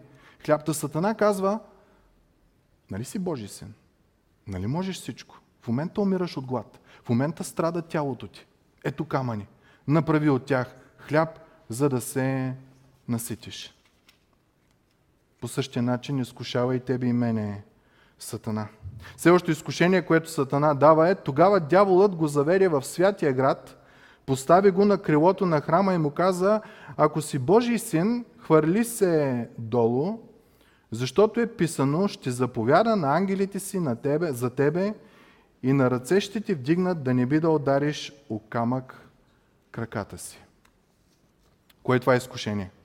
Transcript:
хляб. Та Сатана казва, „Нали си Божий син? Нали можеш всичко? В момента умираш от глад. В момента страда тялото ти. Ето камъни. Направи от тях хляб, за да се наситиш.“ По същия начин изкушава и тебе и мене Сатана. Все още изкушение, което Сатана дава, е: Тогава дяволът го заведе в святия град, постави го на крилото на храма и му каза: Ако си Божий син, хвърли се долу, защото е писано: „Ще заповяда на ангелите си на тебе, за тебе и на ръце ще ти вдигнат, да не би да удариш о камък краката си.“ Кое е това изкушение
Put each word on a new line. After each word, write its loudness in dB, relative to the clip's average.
хляб. 0
Та -2
Сатана -4
казва, 0
„Нали -8
си -10
Божий -8
син? -18
Нали -8
можеш -6
всичко? -16
В -20
момента -4
умираш -2
от -8
глад. -8
В -6
момента -2
страда -4
тялото -6
ти. -20
Ето -6
камъни. -4
Направи 2
от 2
тях -2
хляб, -2
за 0
да -2
се -4
наситиш.“ -8
По -6
същия -4
начин -4
изкушава -4
и -2
тебе -4
и 2
мене -2
Сатана. -8
Все 4
още 4
изкушение, 0
което 0
Сатана 0
дава, 6
е: 2
Тогава 4
дяволът 4
го 0
заведе 2
в 0
святия 0
град, -2
постави 4
го 4
на 2
крилото 4
на 2
храма 2
и 0
му 0
каза: 0
Ако 2
си -6
Божий 2
син, -2
хвърли 4
се 0
долу, 0
защото 0
е -2
писано: 0
„Ще -8
заповяда 2
на 0
ангелите -2
си -8
на -2
тебе, -2
за -4
тебе 0
и 2
на 2
ръце 0
ще -6
ти -4
вдигнат, -2
да 0
не 2
би 0
да 0
удариш -2
о -6
камък -6
краката -8
си.“ -18
Кое 2
е -4
това 2
изкушение -6